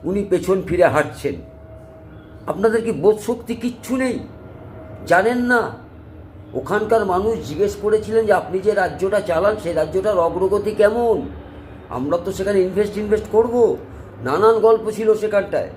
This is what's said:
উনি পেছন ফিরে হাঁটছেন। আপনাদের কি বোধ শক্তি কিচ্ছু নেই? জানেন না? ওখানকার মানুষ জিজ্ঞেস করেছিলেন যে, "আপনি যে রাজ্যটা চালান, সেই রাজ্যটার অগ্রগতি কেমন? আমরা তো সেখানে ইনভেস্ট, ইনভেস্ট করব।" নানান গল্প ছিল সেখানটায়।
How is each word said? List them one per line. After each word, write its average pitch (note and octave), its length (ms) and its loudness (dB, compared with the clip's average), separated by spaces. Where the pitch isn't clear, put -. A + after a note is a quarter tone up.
উনি G3 200 -2
পেছন F#3+ 380 0
ফিরে - 220 2
হাঁটছেন। C3 500 0
আপনাদের G#3+ 360 0
কি A#3 100 -2
বোধ G3 260 2
শক্তি A#3+ 360 -6
কিচ্ছু A#3+ 420 -6
নেই? B3+ 220 -2
জানেন G#3+ 320 4
না? A#3+ 320 2
ওখানকার G#3 520 0
মানুষ F#3+ 420 -2
জিজ্ঞেস F#3+ 340 -2
করেছিলেন G#3+ 440 0
যে, G#3 60 4
"আপনি F3+ 260 0
যে G3+ 160 0
রাজ্যটা F#3+ 460 0
চালান, F3+ 420 0
সেই E3+ 100 -4
রাজ্যটার F3+ 460 0
অগ্রগতি F#3 520 0
কেমন? G#3+ 520 2
আমরা D3 360 -2
তো F#3+ 80 -4
সেখানে F#3+ 280 0
ইনভেস্ট, F#3 360 0
ইনভেস্ট G#3 360 0
করব।" A#3 440 4
নানান G#3 340 4
গল্প A3 320 4
ছিল G#3+ 240 2
সেখানটায়। G3 600 0